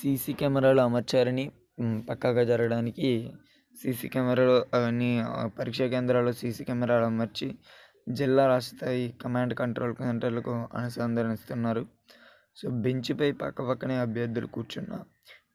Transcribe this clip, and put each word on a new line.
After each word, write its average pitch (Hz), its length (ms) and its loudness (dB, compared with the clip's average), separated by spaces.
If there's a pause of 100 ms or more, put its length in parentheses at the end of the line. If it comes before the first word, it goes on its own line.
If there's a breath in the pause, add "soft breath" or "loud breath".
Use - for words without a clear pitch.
సీసీ 139 300 -2
కెమెరాలు 135 480 4
అమర్చారని, 123 720 2 (260)
ఉమ్, 113 320 -2
పక్కాగా 123 340 2
జరగడానికి 117 880 0 (500 soft breath)
సీసీ 127 260 -4
కెమెరాలు 127 680 2
అవన్నీ, 120 420 2
ఆ, 120 280 -4
పరీక్షా 120 400 -2
కేంద్రాల్లో 123 460 2
సీసీ 120 320 -6
కెమెరాలు 120 400 2
అమర్చి 113 500 -2 (540 soft breath)
జిల్లా 135 380 4
రాష్ట్ర 127 300 2
స్థాయి 123 460 -4
కమాండ్ 123 320 0
కంట్రోల్ 120 400 -2
సెంటర్లకు 123 560 -2
అనుసంధానిస్తున్నారు. 117 1400 -2 (800 soft breath)
So, 139 60 -4
బెంచ్పై 127 640 0
పక్కపక్కనే 131 640 -4
అభ్యర్థులు 117 500 -2
కూర్చున్న - 560 -8 (520 soft breath)